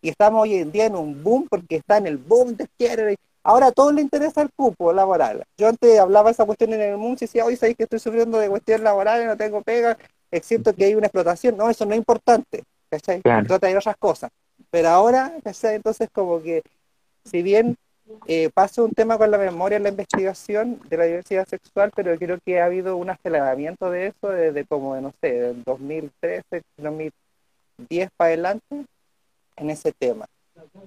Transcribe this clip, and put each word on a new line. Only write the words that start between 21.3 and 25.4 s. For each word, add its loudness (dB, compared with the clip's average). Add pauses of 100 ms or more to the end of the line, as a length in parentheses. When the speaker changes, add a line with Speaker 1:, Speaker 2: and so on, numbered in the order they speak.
Speaker 1:
sexual, -4
pero -2
creo -6
que 0
ha 2
habido -2
un -8
aceleramiento -4
de -6
eso -8
desde -2
como, -6
no -10 (100)
sé, -2
del -6